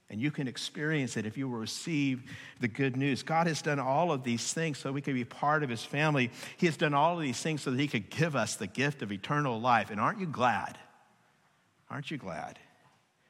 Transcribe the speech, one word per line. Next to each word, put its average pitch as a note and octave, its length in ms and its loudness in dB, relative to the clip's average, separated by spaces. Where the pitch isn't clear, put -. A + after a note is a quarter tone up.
And G#2 140 -6
you D3 80 0
can D3 180 -2
experience D3 680 -2
it G#2+ 80 -2
if G#2+ 100 -6
you C3+ 140 -4
will A#2+ 80 -4
receive C3 720 -2
the A#2+ 80 0
good C3 280 0
news. C3+ 280 0
God E3 240 2
has D3+ 160 -2
done D3 160 0
all C#3+ 320 2
of C3 120 0
these A#2+ 300 0
things D#3+ 240 -2
so C3+ 140 -4
we C#3 100 -2
can C#3 140 -2
be B2 100 0
part D3+ 380 2
of C3 60 0
his A2+ 140 -4
family. C#3+ 460 2
He F3 100 4
has D#3 100 0
done D3+ 160 4
all D#3+ 240 4
of E3 60 -2
these B2+ 180 -2
things D#3 220 -2
so C#3 80 0
that B2 80 2
he D3 80 2
could A2 240 -4
give D#3 240 0
us A2 200 0
the G2 120 -6
gift C#3+ 340 -2
of G#2 100 -4
eternal B2+ 480 0
life. A#2 300 4
And G#2 100 -4
aren't E3+ 200 0
you F#3 80 -4
glad? A2+ 500 0
Aren't C3+ 220 -8
you D#3 60 -4
glad? E2+ 420 -8